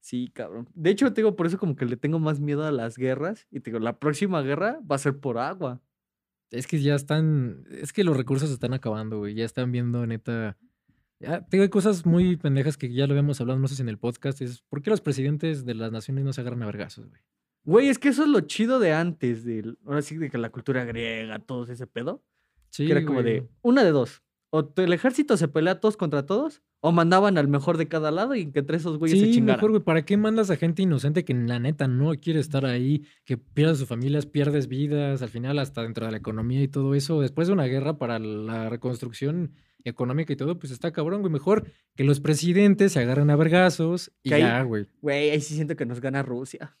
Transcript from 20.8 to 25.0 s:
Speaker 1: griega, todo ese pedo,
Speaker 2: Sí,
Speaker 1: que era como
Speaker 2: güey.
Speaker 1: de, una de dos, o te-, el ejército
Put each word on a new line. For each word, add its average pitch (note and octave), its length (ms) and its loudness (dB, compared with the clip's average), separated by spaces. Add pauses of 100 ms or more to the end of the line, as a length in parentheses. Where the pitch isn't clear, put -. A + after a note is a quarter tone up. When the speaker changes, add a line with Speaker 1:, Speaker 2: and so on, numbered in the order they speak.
Speaker 1:
griega, A2+ 540 -8
todo B2 320 -10
ese B2 160 -12
pedo, C3 360 -8 (480)
Speaker 2:
Sí, C#3+ 160 -4
Speaker 1:
que E3+ 40 4
era - 140 4
como C#3 160 0
Speaker 2:
güey. A#2 120 2
Speaker 1:
de, G#2+ 140 -4 (140)
una B3 220 6
de F3 80 6
dos, C3+ 300 0 (280)
o D#3 160 0
te-, F#3 180 -2
el F3 100 4
ejército B3 440 2